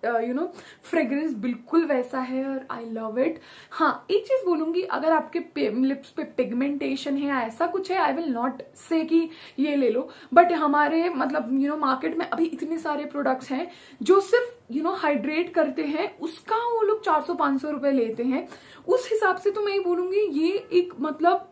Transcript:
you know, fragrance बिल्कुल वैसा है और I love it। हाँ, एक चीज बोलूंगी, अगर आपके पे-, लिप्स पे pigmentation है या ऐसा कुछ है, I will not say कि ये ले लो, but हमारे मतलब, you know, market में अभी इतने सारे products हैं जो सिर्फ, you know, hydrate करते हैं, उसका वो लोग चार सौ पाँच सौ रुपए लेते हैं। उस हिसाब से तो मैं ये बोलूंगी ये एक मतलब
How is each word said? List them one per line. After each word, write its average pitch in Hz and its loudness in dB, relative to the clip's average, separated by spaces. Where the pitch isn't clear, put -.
you 233 0
know, 330 -2
fragrance 294 0
बिल्कुल 247 0
वैसा 262 -2
है 254 -4
और 269 -6
I 240 -8
love 220 0
it। 330 -4
हाँ, - 0
एक 415 2
चीज 523 0
बोलूंगी, 339 0
अगर 311 0
आपके 311 0
पे-, 269 -2
लिप्स 269 0
पे 311 -8
pigmentation 269 -2
है 277 -2
या 269 0
ऐसा 226 -2
कुछ 381 -4
है, 381 0
I 294 0
will 285 -2
not 254 -2
say 320 2
कि 330 4
ये 285 2
ले 262 4
लो, 240 -2
but 349 10
हमारे 302 2
मतलब, 262 -2
you 269 0
know, 302 -2
market 302 0
में 349 -2
अभी 330 0
इतने 330 -4
सारे 302 -4
products 262 -2
हैं 311 -4
जो 370 8
सिर्फ, 480 0
you 302 -2
know, 381 0
hydrate 302 0
करते 311 0
हैं, 302 -4
उसका - -6
वो 466 0
लोग 427 2
चार 311 2
सौ 349 -4
पाँच 277 0
सौ 302 -6
रुपए 277 0
लेते 233 0
हैं। 254 0
उस 494 2
हिसाब 415 2
से 403 0
तो 415 -4
मैं 403 0
ये 392 2
बोलूंगी 359 0
ये 349 0
एक 359 2
मतलब 330 2